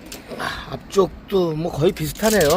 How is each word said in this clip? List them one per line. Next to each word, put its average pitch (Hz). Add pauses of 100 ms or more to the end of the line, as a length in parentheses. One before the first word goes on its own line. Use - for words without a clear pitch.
(380)
아, -
앞쪽도 185
뭐 160
거의 151
비슷하네요, 165